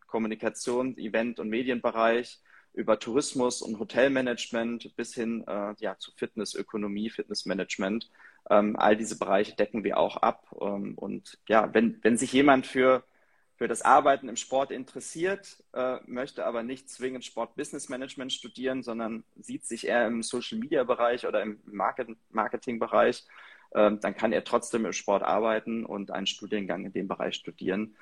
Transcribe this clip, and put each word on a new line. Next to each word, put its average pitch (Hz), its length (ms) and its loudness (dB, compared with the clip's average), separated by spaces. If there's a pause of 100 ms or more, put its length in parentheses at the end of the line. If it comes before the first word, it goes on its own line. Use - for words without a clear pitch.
Kommunikation, 117 880 -2
Event- 113 440 -2
und 107 80 -4
Medienbereich, 117 920 0 (320)
über 110 280 2
Tourismus 123 640 0
und 107 180 -6
Hotelmanagement 120 1120 0
bis - 180 -6
hin, 113 360 -4
äh, 101 300 -4
ja, 95 200 -6
zu - 160 -14
Fitnessökonomie, 107 960 -6
Fitnessmanagement. 101 1000 -4 (400)
Ähm, 104 280 6
all 107 200 6
diese 110 220 -6
Bereiche 98 380 2
decken 107 260 0
wir - 160 0
auch 92 200 2
ab. - 280 0 (140)
Ähm, 101 360 -4
und - 520 -10
ja, 107 260 6
wenn, 113 280 4
wenn 117 140 4
sich 123 160 -2
jemand 135 320 6
für, 131 380 4 (540)
für 117 120 -2
das 113 140 -4
Arbeiten 139 460 6
im 101 80 -10
Sport 135 340 -2
interessiert, 160 920 -8 (120)
äh, 127 320 -2
möchte 123 400 -6
aber 117 180 -2
nicht 131 260 -10
zwingend 127 340 -8
Sport-Business-Management 135 1080 -8
studieren, 127 500 -4
sondern 113 400 -6 (160)
sieht - 280 -12
sich - 200 -8
eher 120 200 4
im 117 160 -2
Social-Media-Bereich 120 1040 0
oder 104 160 0
im 104 240 -8
Market-, 110 500 -4 (140)
Marketing-Bereich, 113 920 2 (500)
ähm, 104 260 6
dann 98 160 -2
kann 113 160 2
er 80 100 2
trotzdem 120 440 0
im 85 60 -2
Sport 101 300 0
arbeiten 110 640 0
und 101 260 -8
einen 95 160 -4
Studiengang 98 600 -4
in 98 60 -10
dem 95 140 -4
Bereich 90 300 -2
studieren. 101 640 -4